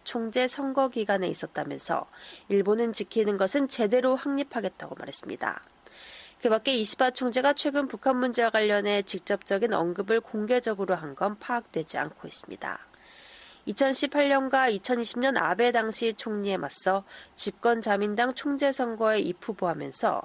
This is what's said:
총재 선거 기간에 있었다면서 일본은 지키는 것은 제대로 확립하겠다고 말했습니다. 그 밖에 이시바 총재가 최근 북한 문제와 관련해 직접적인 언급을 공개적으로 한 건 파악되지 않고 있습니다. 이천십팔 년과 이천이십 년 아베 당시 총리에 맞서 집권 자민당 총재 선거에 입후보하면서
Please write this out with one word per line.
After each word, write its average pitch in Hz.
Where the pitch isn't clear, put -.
총재 233
선거 269
기간에 202
있었다면서 156
일본은 208
지키는 208
것은 196
제대로 247
확립하겠다고 277
말했습니다. -
그 247
밖에 220
이시바 247
총재가 254
최근 285
북한 254
문제와 240
관련해 208
직접적인 202
언급을 185
공개적으로 214
한 151
건 202
파악되지 190
않고 151
있습니다. -
이천십팔 277
년과 269
이천이십 240
년 262
아베 196
당시 226
총리에 202
맞서 190
집권 233
자민당 208
총재 277
선거에 220
입후보하면서 160